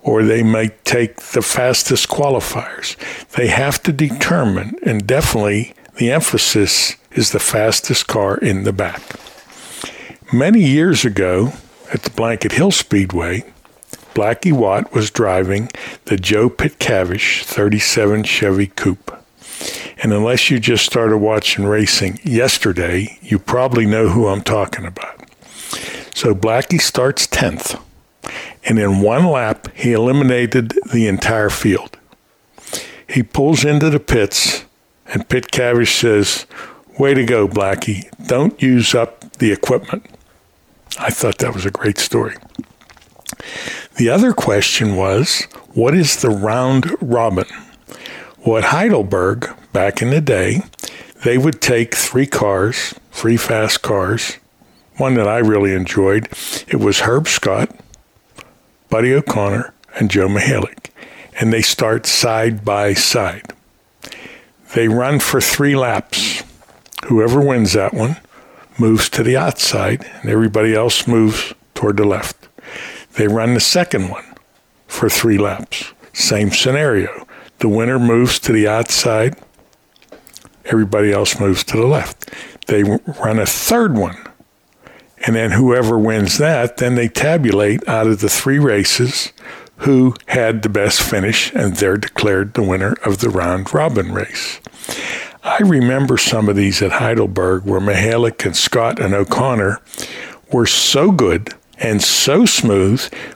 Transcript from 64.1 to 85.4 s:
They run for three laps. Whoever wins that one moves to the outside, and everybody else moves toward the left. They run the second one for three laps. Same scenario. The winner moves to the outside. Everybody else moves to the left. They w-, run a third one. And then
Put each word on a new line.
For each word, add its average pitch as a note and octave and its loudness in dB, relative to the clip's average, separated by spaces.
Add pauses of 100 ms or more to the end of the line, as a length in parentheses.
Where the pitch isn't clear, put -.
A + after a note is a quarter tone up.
They A#2 2
run B2 2
for - 0
three C#3+ 2
laps. - -2 (640)
Whoever A#2+ 4
wins A#2+ 2
that G2 0
one B2 -2 (640)
moves A2 4
to - -4
the B2 2
outside, A2 -2 (200)
and A2 -4
everybody A2 2
else A2+ 0
moves A2 2 (220)
toward G#2 0
the G#2 4
left. - -4 (720)
They G#2+ 2
run A2+ 2
the A#2+ 2
second B2 0
one - -14 (640)
for - -2
three A2 2
laps. G2 -6 (180)
Same G#2 -2
scenario. B2+ 0 (320)
The A2+ 2
winner A#2 0
moves A#2+ 2
to - -2
the G#2+ 4
outside. A2+ 0 (1300)
Everybody G#2 2
else G2+ 0
moves G2 0
to - -4
the A2+ 2
left. - -2 (380)
They G#2 2
w-, G#2 2 (240)
run A2 0
a G#2 0
third A3+ 0
one. F2+ -2 (1080)
And A2+ 2
then A2+ 0